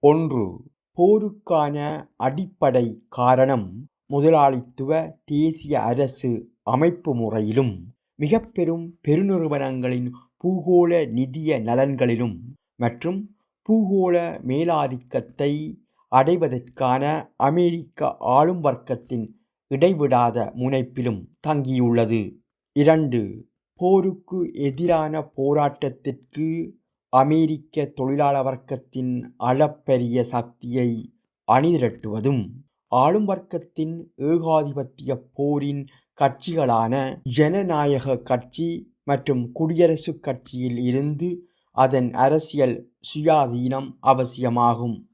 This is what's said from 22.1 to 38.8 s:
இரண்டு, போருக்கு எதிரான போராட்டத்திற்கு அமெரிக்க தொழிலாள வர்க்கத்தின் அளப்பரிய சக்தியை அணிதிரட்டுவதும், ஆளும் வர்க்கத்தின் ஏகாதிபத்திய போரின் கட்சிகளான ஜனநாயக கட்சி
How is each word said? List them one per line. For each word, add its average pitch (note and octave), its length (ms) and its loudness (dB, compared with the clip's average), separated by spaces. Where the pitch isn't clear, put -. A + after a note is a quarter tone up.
இரண்டு, C#3+ 460 4
போருக்கு F#3 600 0
எதிரான D#3 680 -2
போராட்டத்திற்கு C#3+ 1120 -2
அமெரிக்க D3+ 720 2
தொழிலாள C#3 560 -2
வர்க்கத்தின் B2+ 720 -6
அளப்பரிய B2+ 840 0
சக்தியை A#2+ 680 -4
அணிதிரட்டுவதும், B2 960 0
ஆளும் E3 360 2
வர்க்கத்தின் E3+ 680 -6
ஏகாதிபத்திய D3 920 -2
போரின் C#3+ 480 -2
கட்சிகளான C3 720 0
ஜனநாயக D3 920 0
கட்சி B2+ 520 -4